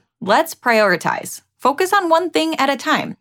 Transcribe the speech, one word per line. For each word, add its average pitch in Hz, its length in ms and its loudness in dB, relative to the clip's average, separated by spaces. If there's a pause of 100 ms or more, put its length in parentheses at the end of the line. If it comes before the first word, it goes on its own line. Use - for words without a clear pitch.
(220)
Let's 254 340 0
prioritize. - 840 0 (160)
Focus 294 340 0
on 381 180 2
one 330 200 2
thing 320 280 -2
at 277 120 0
a 269 80 0
time." 269 440 -4